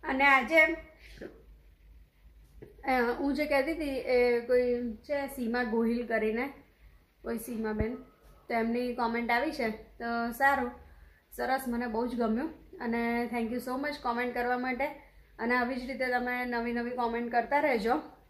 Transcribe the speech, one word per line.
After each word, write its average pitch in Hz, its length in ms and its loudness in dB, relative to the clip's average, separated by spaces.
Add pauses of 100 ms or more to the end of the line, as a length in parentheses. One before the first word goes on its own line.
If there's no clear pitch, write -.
અને 269 200 2
આજે, 277 360 6 (2250)
અ, 254 160 2 (180)
હું 277 160 0
જે 294 120 0
કહેતી 285 260 2
હતી, 294 260 -2
એ 247 420 4
કોઈ 247 560 2
છે 285 300 -4
સીમા 247 360 -2
ગોહિલ 233 440 0
કરીને, 226 460 0 (720)
કોઈ 233 160 -4
સીમાબેન, 220 580 -4 (520)
તો 240 60 -2
એમની 233 400 0
comment 233 360 0
આવી 254 220 2
છે. 240 180 -2
તો 233 600 -6
સારું, 269 380 2 (640)
સરસ, 262 320 0
મને 240 180 -2
બહુ 226 200 -2
જ 247 80 -4
ગમ્યું 240 480 0 (180)
અને 233 520 0
thank 233 160 -2
you 247 100 -4
so 254 240 -4
much 294 200 -4
comment 240 320 -2
કરવા 247 240 0
માટે. 254 260 -2 (540)
અને 240 160 2
આવી 247 220 0
જ 247 140 -6
રીતે 254 160 -2
તમે 247 380 -2
નવી 240 280 -2
નવી 240 180 -2
કોમેન્ટ 233 420 -2
કરતા 240 280 2
રહેજો. 240 320 2 (380)